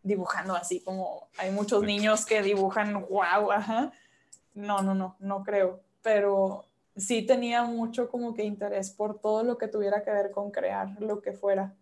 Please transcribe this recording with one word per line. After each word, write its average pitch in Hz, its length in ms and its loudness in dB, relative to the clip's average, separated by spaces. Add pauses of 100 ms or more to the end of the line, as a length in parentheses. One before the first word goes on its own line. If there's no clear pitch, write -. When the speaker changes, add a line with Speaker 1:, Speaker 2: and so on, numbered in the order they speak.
Speaker 1:
dibujando 185 520 -2
así 175 260 -4
como 185 560 -8
hay 185 140 -2
muchos 202 300 2
Speaker 2:
Sí. - 20 2
Speaker 1:
niños 214 420 2
que 214 180 4
dibujan, 202 600 2
guau, 196 460 2
ajá. 220 400 0 (640)
No, 202 280 -2
no, 196 120 2
no, 185 240 -2
no 196 240 -6
creo. 196 380 2 (220)
Pero 196 640 2 (300)
sí 226 300 -2
tenía 240 400 4
mucho 233 440 -2
como 240 260 -4
que 208 80 -4
interés 202 480 -4
por 208 300 -4
todo 214 220 2
lo 240 140 0
que 220 120 -4
tuviera 208 340 0
que 214 80 -2
ver 202 200 2
con 202 200 -6
crear, 196 500 -4
lo 208 200 -4
que 202 120 -6
fuera. 196 480 0